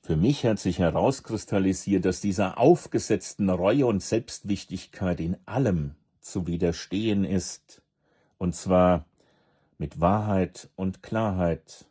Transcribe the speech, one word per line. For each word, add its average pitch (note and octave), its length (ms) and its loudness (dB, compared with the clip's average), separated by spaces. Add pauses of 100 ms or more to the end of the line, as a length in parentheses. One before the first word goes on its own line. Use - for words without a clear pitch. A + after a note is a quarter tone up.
Für - 140 -2
mich A2+ 280 2
hat A2 140 2
sich F#2 220 -2
herauskristallisiert, F#2+ 1300 0
dass F#2 140 0
dieser G2 380 -2
aufgesetzten A2+ 920 2
Reue G#2 340 2
und G2+ 160 2
Selbstwichtigkeit - 1200 -4
in E2+ 260 -4
allem F#2 480 0 (260)
zu F2 280 -6
widerstehen F#2 760 -2
ist, - 580 -6 (560)
und F2 180 -2
zwar F2+ 500 4 (720)
mit D2+ 240 -8
Wahrheit F#2+ 760 0
und F#2+ 260 -6
Klarheit F#2 880 -4